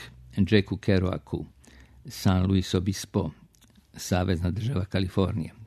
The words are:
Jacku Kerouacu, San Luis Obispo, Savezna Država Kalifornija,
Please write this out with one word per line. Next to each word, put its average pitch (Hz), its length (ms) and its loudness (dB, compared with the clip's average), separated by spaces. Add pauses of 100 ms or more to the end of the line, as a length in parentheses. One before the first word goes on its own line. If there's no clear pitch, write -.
(500)
Jacku 101 260 4
Kerouacu, 92 680 -2 (600)
San 92 400 2
Luis 95 280 2
Obispo, 95 560 -2 (640)
Savezna 90 560 0
Država 98 340 -4
Kalifornija, 92 680 -2 (140)